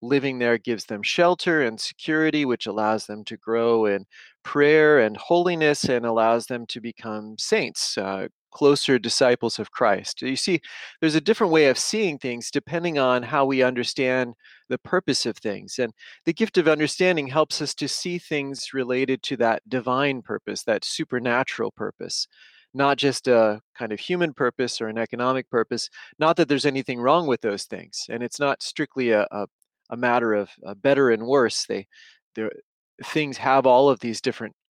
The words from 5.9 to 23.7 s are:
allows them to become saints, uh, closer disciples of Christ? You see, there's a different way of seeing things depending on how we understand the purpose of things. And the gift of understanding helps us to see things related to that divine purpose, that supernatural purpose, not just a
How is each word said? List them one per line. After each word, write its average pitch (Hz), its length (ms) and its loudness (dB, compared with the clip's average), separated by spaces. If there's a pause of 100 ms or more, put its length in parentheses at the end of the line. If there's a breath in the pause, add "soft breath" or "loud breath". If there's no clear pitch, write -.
allows 113 400 2
them 120 200 -8
to - 140 -12
become 110 580 -10
saints, - 600 -2
uh, 95 300 -4 (220)
closer 139 480 4
disciples 120 600 0
of 107 120 -8
Christ? 104 520 0
You 131 140 -4
see, 175 240 -2 (400 loud breath)
there's 156 140 2
a 160 60 4
different 185 320 0
way 156 140 6
of 127 120 4
seeing 196 400 -2
things 120 320 -8
depending 170 480 -4
on 127 240 2
how 139 220 0
we 135 180 2
understand 127 720 0 (340 soft breath)
the 123 100 -4
purpose - 480 -2
of 110 120 -4
things. 98 400 -8
And 117 140 -2 (340 loud breath)
the 165 60 0
gift 214 260 0
of 160 100 4
understanding 156 580 2
helps 147 340 0
us 147 160 -6
to 143 120 -6
see 175 300 -6
things 139 540 -8
related 127 520 -2
to 139 140 -4
that 113 300 2
divine 127 540 0
purpose, 107 420 -8
that 107 200 0
supernatural 123 880 -4
purpose, - 560 -8 (440 soft breath)
not 139 260 2
just 135 280 -2
a 110 340 4 (160)